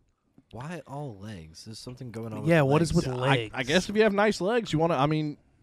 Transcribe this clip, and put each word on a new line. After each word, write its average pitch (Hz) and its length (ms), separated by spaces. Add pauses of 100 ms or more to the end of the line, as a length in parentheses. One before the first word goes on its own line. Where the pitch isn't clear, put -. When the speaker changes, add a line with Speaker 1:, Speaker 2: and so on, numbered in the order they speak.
(500)
Speaker 1:
Why 143 360
all 139 340
legs? 85 440
There's 110 140
something 123 320
going 113 220
on 110 80
with 147 80
Speaker 2:
Yeah, 170 100
Speaker 1:
the 143 60
Speaker 2:
what 143 160
is 156 120
Speaker 1:
legs. 151 140
Speaker 2:
with 127 100
Speaker 3:
I, - 40
Speaker 2:
legs? 127 340
Speaker 3:
I 131 80
guess 156 260
if 202 60
you 214 80
have 214 100
nice 202 280
legs, 208 320
you 151 60
wanna, 165 160
I 131 120
mean, 151 300 (260)